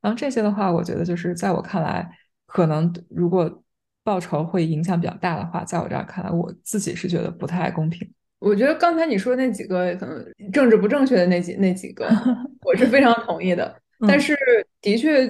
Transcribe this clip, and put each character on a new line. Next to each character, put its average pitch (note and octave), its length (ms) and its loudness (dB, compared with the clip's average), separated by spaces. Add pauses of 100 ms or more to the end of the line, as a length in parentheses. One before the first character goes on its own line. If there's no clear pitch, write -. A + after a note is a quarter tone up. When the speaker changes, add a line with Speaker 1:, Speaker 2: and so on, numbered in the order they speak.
Speaker 1:
然 G#3 100 -2
后 A#3 60 -4
这 D4 120 -4
些 B3 120 -2
的 G#3 100 2
话， G3 200 0
我 E3+ 120 0
觉 E3+ 120 -6
得 E3+ 100 -2
就 F3 100 -2
是 F3 200 -4
在 G3 160 -2
我 E3+ 100 -2
看 F#3 200 -4
来， D#3+ 280 -4 (380)
可 - 180 2
能 D#3+ 260 2 (180)
如 E3+ 200 0
果 F3 340 -2 (400)
报 G3 180 -2
酬 D#3 200 -4
会 E3 240 -2
影 D#3+ 160 -2
响 F3 160 -2
比 E3+ 80 0
较 - 100 -6
大 F3 200 -4
的 E3+ 120 -6
话， E3+ 180 -6
在 E3+ 140 -6
我 - 100 -4
这 - 40 -6
儿 - 120 -4
看 - 180 -10
来， F3+ 80 -6
我 E3+ 180 -2 (140)
自 - 160 -4
己 - 160 -6
是 F#3 140 -8
觉 F3 80 -2
得 - 120 -4
不 - 160 -10
太 E3+ 240 -4
公 D#3+ 200 -4
平。 - 200 -10 (300)
Speaker 2:
我 G#3 160 2
觉 G#3+ 100 2
得 D4+ 100 2
刚 E4+ 220 2
才 E4 80 2
你 B3+ 120 0
说 B3 180 -2
的 C4 80 -2
那 B3+ 80 0
几 G3 140 -8
个， F3+ 300 -2
可 F#3+ 100 -10
能 D3 200 -12 (280)
政 C4+ 160 6
治 A3 80 8
不 F#3+ 100 2
正 C#4 180 2
确 C4 120 2
的 F3+ 100 4
那 F3+ 140 2
几， F3 140 -8
那 F#3 180 2
几 - 180 -8
个， - 160 -6 (280)
Speaker 1:
<laughs> - 280 -14
Speaker 2:
我 F3+ 140 2
是 B3+ 80 6
非 B3 160 6
常 A#3 120 8 (120)
同 E3+ 180 -4
意 F#3 100 2
的。 - 120 -2 (340)
Speaker 1:
嗯。 A3 80 2
Speaker 2:
但 C#4 100 6
是 D4 160 2 (460)
的 G#3 160 0
确 C4 340 4